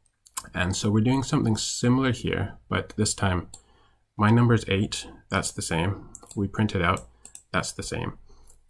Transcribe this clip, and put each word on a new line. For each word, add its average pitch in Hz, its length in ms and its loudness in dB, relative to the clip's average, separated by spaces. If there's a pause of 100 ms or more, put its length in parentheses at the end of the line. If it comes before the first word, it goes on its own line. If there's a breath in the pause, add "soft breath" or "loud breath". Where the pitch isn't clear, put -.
(540)
And 90 220 0
so 110 140 0
we're 107 100 4
doing 131 220 2
something 113 340 0
similar 127 560 0
here, 87 460 -4 (100)
but 92 280 -4
this 104 180 0
time 92 340 0 (680 loud breath)
my 107 140 6
number 120 240 6
is 107 140 2
eight, - 380 -2 (240)
that's 98 220 -2
the - 100 -8
same. 87 480 -2 (260)
We 101 120 -2
print 107 260 -2
it 92 80 0
out, 87 260 0 (440 loud breath)
that's - 200 -2
the - 100 -10
same. - 360 -6 (520 soft breath)